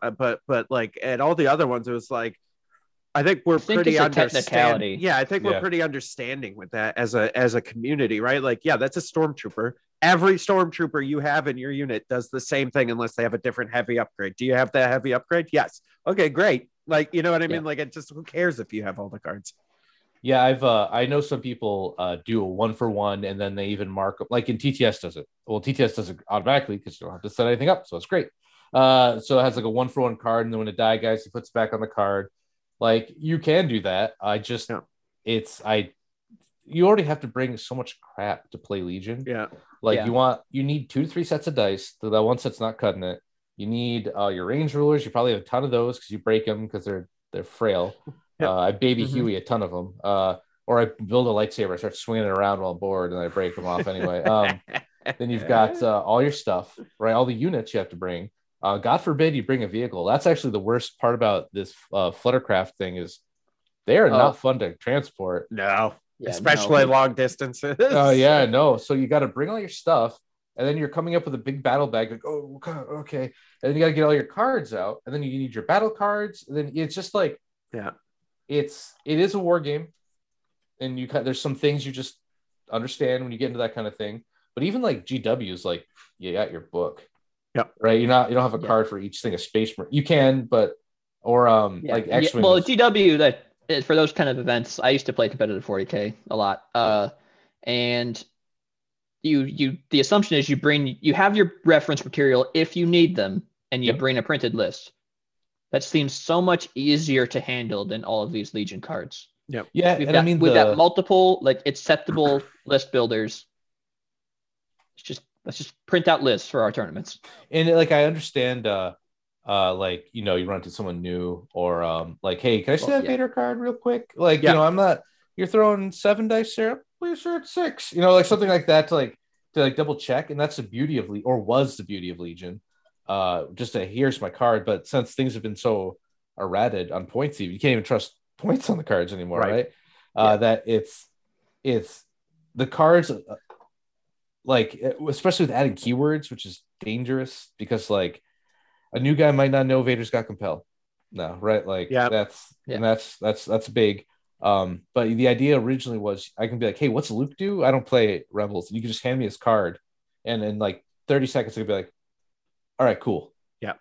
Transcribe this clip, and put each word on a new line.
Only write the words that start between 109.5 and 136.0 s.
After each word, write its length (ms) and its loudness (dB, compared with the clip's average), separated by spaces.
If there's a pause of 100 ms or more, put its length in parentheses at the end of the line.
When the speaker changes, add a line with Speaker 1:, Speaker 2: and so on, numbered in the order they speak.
Speaker 3:
Yeah, 260 2
Speaker 2:
We've 100 -2
Speaker 3:
and 80 4
I 40 8
Speaker 2:
got, 40 2
Speaker 3:
mean, 160 2
Speaker 2:
we've 120 6
Speaker 3:
the 20 6
Speaker 2:
got 220 6
multiple, 640 4
like, 240 2
acceptable 760 0 (120)
<clears throat> 120 -20
list 260 0
builders. 540 0 (1500)
Let's 80 -20
just, 180 -12 (220)
let's 140 -12
just 280 -16
print 220 2
out 140 4
lists 260 0
for 140 0
our 100 2
tournaments. 460 -8 (320)
Speaker 3:
And, 200 2
like, 220 6
I 120 6
understand, 600 -2
uh, 280 -2 (520)
uh, 280 2
like, 380 -4
you 100 -10
know, 140 0
you 100 -2
run 120 -4
into 120 -12
someone 320 -8
new 500 -6
or, 300 -2
um, 400 -4
like, 180 -2
"Hey, 220 2
can 120 0
I 20 0
see 140 -4
Speaker 2:
Well, 100 2
Speaker 3:
that 40 -4
Speaker 2:
yeah. 60 -4
Speaker 3:
Vader 180 0
card 300 -4
real 160 -4
quick?" 420 -4
Like, 260 4
Speaker 1:
Yeah. 80 6
Speaker 3:
you 40 6
know, 80 6
I'm 140 4
not, 240 4 (360)
you're 100 -2
throwing 460 2
seven 360 0
dice 260 0
here. 300 -4 (160)
Please 200 -6
sure 180 -4
it's 120 -12
six. 420 -4
You 100 0
know, 100 8
like, 140 8
something 220 2
like 200 2
that 200 6
to, 60 0
like, 240 -2 (360)
to, 60 0
like, 160 4
double 200 -2
check. 340 -4
And 80 -8
that's 180 -2
the 60 -8
beauty 360 -4
of 120 -6
Le-, 140 -8
or 160 0
was 360 0
the 80 -14
beauty 260 -10
of 100 -14
Legion. 400 -14 (480)
Uh, 460 -2
just 200 -10
a, 100 -2
"Here's 360 -2
my 100 -6
card." 340 0
But 220 -2
since 280 -4
things 200 -2
have 80 -10
been 140 -8
so 420 -4 (400)